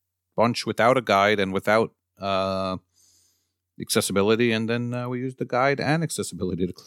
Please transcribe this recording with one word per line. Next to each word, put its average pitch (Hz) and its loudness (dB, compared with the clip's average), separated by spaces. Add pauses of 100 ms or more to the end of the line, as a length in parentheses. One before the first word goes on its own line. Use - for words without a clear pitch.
(360)
bunch 113 2
without 120 4
a 120 -2
guide 101 4
and 95 0
without, 104 2 (260)
uh, 95 -2 (1040)
accessibility, 110 2
and 110 -2
then, 120 -4
uh, 123 -8
we 123 -8
used 131 -8
the 127 -4
guide 135 0
and 156 0
accessibility 90 -4
to, 90 -6 (120)